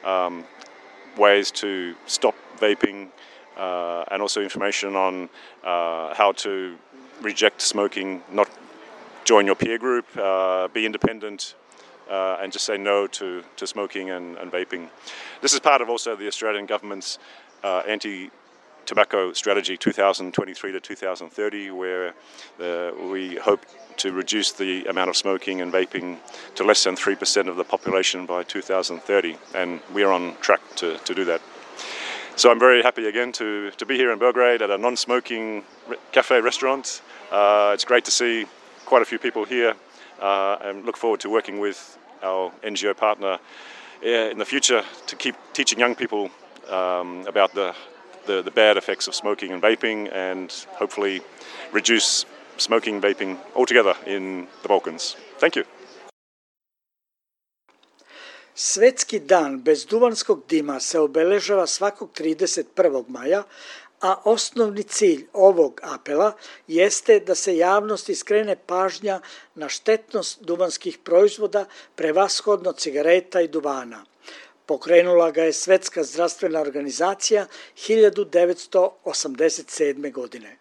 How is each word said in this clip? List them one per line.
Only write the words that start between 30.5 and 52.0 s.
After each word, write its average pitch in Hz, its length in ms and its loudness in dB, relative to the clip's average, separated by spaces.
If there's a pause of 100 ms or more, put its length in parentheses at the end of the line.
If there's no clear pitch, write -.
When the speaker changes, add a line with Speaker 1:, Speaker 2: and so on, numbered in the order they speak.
Speaker 1:
to, 82 240 -4
to - 140 -8
do 92 120 -2
that. 85 160 -2 (920)
So - 140 8
I'm 117 100 6
very 123 220 8
happy 117 260 2
again 120 260 -2
to, 104 380 -6
to - 140 -10
be 127 120 -2
here 127 140 2
in 110 60 -2
Belgrade 120 440 4
at 101 100 0
a 98 60 0
non-smoking 113 840 -4 (240)
re-, 120 100 -10 (140)
cafe 127 300 4
restaurant. 131 600 -2 (300)
Uh, 104 420 4
it's 98 120 -2
great 123 200 4
to - 60 -2
see 117 340 0 (400)
quite 123 180 4
a - 20 0
few 113 140 -8
people 110 260 -4
here, 117 300 0 (440)
uh, 98 420 0
and 101 240 -10
look 117 120 -8
forward 110 220 0
to 101 100 -8
working 104 300 -2
with - 380 -8 (260)
our 95 280 -2 (120)
N 104 120 -8
G 95 120 -4
O 98 60 0
partner, 101 460 -2 (640)
uh, - 40 -4
in 113 320 0
the 104 60 -4
future 123 380 2 (240)
to - 80 -12
keep - 200 -6 (180)
teaching 120 260 -2
young 120 160 2
people, 104 340 -4 (400)
um, 90 580 -4
about 98 260 4
the, 92 220 -2 (500)
the, 95 160 0
the 92 100 -6
bad 107 260 8
effects - 300 -4
of 95 60 -10
smoking 104 380 -4
and 90 100 -6
vaping, 110 520 0
and 92 520 -6 (140)
hopefully 101 420 -2 (520)
reduce 107 520 2 (320)